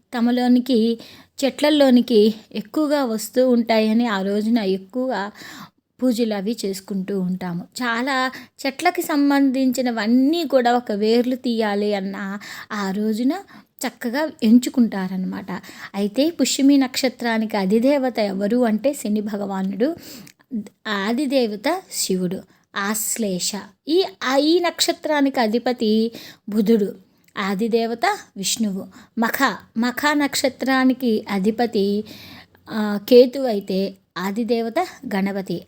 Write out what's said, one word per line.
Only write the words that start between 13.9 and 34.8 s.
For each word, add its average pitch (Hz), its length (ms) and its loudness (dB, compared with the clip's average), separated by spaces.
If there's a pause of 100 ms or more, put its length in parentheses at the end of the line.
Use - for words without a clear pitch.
ఎంచుకుంటారనమాట. 196 1040 2 (480)
అయితే 208 360 0
పుష్యమి 285 460 4
నక్షత్రానికి 240 800 0
అధిదేవత 233 640 2
ఎవరు 208 480 0
అంటే 214 260 0
శని 214 280 -2
భగవానుడు, 202 760 -2 (920)
ఆదిదేవత 240 920 -2 (100)
శివుడు. 185 480 -4 (360)
ఆశ్లేష, 202 760 -4 (360)
ఈ, 349 160 2 (180)
ఆ, 254 140 0
ఈ 302 220 4
నక్షత్రానికి 302 800 0
అధిపతి 226 720 0 (360)
బుధుడు, 208 580 2 (320)
ఆదిదేవత 226 800 -2 (180)
విష్ణువు. 202 500 -4 (320)
మఖ, 233 380 2 (220)
మఖ 240 340 0
నక్షత్రానికి 262 1200 2
అధిపతి, 208 720 0 (640)
ఆ, 214 280 -2 (100)
కేతు 262 320 6
అయితే 196 540 -2 (240)
ఆదిదేవత 226 600 -2 (360)